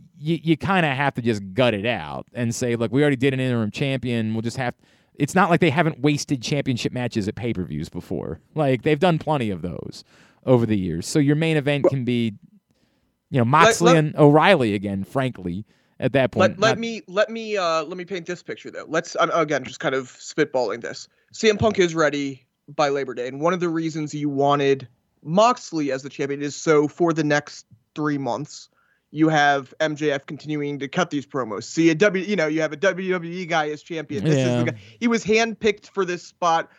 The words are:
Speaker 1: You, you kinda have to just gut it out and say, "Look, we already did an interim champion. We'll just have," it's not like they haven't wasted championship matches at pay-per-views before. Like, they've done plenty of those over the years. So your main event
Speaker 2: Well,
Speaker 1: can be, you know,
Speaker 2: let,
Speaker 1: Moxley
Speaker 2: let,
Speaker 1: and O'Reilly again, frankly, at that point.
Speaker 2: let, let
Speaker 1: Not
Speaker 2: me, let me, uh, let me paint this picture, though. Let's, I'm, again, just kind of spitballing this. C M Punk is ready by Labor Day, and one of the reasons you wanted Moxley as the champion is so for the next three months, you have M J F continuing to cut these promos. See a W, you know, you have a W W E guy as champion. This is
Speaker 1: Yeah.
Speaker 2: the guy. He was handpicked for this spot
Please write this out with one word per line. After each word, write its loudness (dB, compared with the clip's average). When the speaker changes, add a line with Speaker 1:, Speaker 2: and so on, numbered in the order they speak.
Speaker 1:
You, -2
you 2
kinda 0
have 0
to -6
just -2
gut 4
it -2
out -4
and -4
say, -2
"Look, -2
we 4
already 2
did 2
an -2
interim 0
champion. -2
We'll -4
just -6
have," -4
it's -2
not 4
like 4
they 4
haven't 0
wasted 0
championship -2
matches -2
at -4
pay-per-views -6
before. -8
Like, 0
they've 2
done 4
plenty -2
of -6
those -10
over 6
the 2
years. -2
So 0
your 4
main 2
event 0
Speaker 2:
Well, 4
Speaker 1:
can -4
be, 0
you 2
know, -
Speaker 2:
let, 4
Speaker 1:
Moxley 6
Speaker 2:
let, 6
Speaker 1:
and 0
O'Reilly 6
again, -2
frankly, -6
at -2
that 2
point. 4
Speaker 2:
let, -10
let 4
Speaker 1:
Not -2
Speaker 2:
me, -8
let -2
me, -6
uh, 0
let -10
me -10
paint -10
this -10
picture, -12
though. -14
Let's, -4
I'm, 2
again, 0
just -14
kind -2
of -4
spitballing -4
this. -12
C 0
M 2
Punk 0
is 2
ready -2
by 2
Labor -4
Day, -6
and -10
one 2
of -2
the -2
reasons -4
you -2
wanted 2
Moxley 2
as -6
the -12
champion -6
is -6
so 4
for 0
the 0
next -2
three -4
months, -8
you 2
have 2
M 0
J -2
F -4
continuing -6
to -8
cut -2
these -4
promos. -6
See 2
a 2
W, 2
you -2
know, 2
you -2
have -2
a -12
W 0
W -6
E -8
guy -2
as -8
champion. -8
This 2
is 2
Speaker 1:
Yeah. 0
Speaker 2:
the -2
guy. -14
He 0
was 0
handpicked 0
for -4
this -6
spot -2